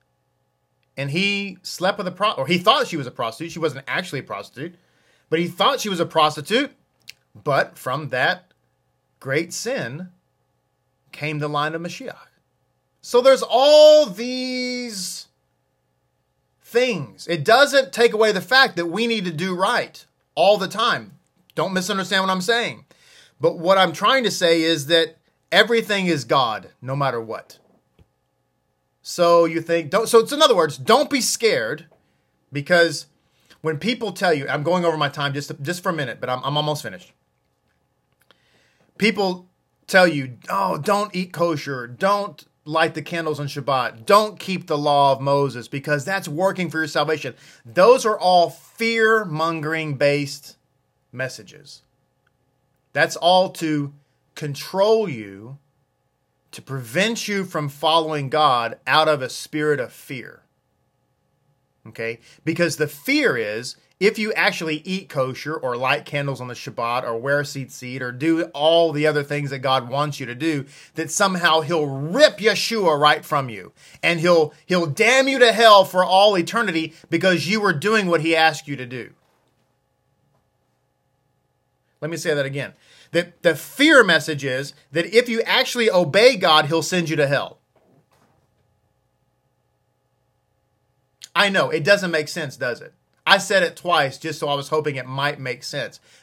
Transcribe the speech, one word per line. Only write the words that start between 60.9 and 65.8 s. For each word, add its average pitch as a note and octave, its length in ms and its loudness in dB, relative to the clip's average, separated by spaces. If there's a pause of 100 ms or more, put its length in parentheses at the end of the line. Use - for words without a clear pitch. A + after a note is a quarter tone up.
Okay? A#2 340 -10 (240)
Because E3 320 -2
the D3+ 100 0
fear C4 500 0
is, A2 400 -6 (240)
if G#3 180 2
you G#3+ 140 -4
actually D#3+ 460 -2
eat F#3+ 300 -8
kosher C3+ 460 -6
or B2 220 -6
light C3+ 280 -2